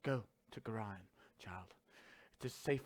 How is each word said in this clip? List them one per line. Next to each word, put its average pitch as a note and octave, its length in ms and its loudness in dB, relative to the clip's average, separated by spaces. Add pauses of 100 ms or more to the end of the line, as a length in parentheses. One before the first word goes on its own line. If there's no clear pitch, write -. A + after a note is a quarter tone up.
Go C3+ 180 4 (300)
to - 80 -8
Gorion, G#2 480 -4 (300)
child. F#2 360 -8 (640)
It - 60 -6
is B2 80 -2
safe C#3 320 4